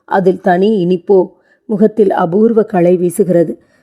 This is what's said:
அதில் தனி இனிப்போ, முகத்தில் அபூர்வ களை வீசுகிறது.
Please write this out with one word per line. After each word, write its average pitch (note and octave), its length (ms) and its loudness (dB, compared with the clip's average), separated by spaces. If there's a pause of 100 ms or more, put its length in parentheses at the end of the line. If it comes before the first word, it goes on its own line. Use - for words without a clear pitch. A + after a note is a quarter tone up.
அதில் F#3 360 -2
தனி F#3+ 460 0
இனிப்போ, F#3 420 0 (380)
முகத்தில் G#3+ 440 0
அபூர்வ G#3 540 0
களை F3 340 0
வீசுகிறது. F3 600 -2 (240)